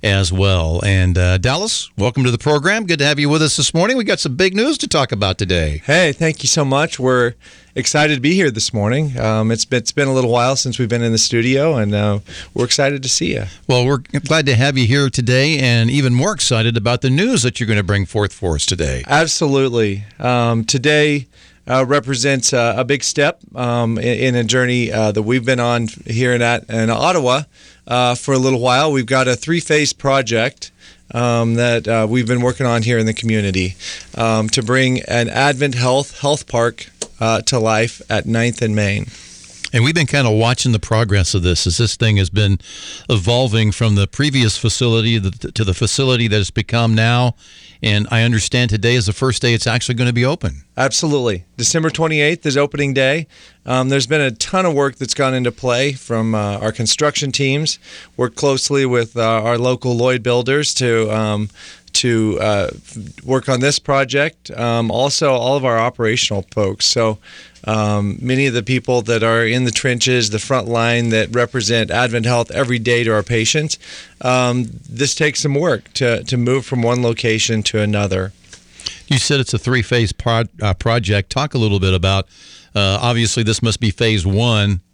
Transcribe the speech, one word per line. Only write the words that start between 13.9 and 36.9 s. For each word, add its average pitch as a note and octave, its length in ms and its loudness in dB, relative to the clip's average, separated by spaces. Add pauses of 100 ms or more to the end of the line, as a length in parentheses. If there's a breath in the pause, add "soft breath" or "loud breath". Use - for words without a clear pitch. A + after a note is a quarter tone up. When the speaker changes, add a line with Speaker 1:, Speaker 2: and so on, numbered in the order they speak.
Speaker 1:
glad D#3 260 0
to C3+ 80 2
have C3 240 2
you B2 80 4
here C3+ 240 2
today, C3 480 2
and A#2+ 320 2
even C3 240 2
more D3+ 180 2
excited A#2 440 0
about A#2+ 240 0
the C3 100 0
news F#3 320 2
that B2 160 -2
you're A2+ 100 -4
gonna G#2 140 2
bring G2 240 0
forth G#2 260 -2
for F2 220 -2
us C#2+ 120 -2
today. C#2+ 420 -4
Speaker 2:
Absolutely. C3+ 960 0 (160)
Um, A#2 440 0
today, D3 640 2 (420 soft breath)
uh, C3 160 2
represents C3+ 680 0
a, A#2 240 2
a B2+ 80 0
big B2+ 180 -2
step, D3+ 380 -2 (160)
um, A#2+ 420 -2
in, B2 60 -6
in B2 320 0
a A#2+ 80 2
journey, B2 480 0
uh, A2 180 0
that G#2 120 0
we've A#2 220 0
been B2+ 140 0
on A#2+ 300 0 (180)
here B2 260 0
in, A#2+ 80 0
at, A#2+ 300 0
in A2+ 200 0
Ottawa, C3+ 520 0 (460 loud breath)
uh, B2 260 0
for - 200 -4
a C3 40 2
little B2+ 220 2
while. B2+ 320 2
We've C3+ 120 0
got C3 220 0
a B2 80 0
three-phase D3+ 580 0
project, B2+ 800 -2 (420 loud breath)
um, A#2 420 0
that, A#2 340 0
uh, A2+ 200 2
we've A#2+ 200 0
been B2 120 0
working B2 260 0
on A#2 180 0
here A#2+ 140 2
in A2 80 0
the A2 60 0
community, G2+ 600 -2 (400 loud breath)
um, A2 360 0
to C3 120 -2
bring B2+ 460 0
an A#2 200 0
Advent C#3 460 0
Health B2+ 460 0
Health C#3+ 260 -2
Park, A#2 420 -2 (300)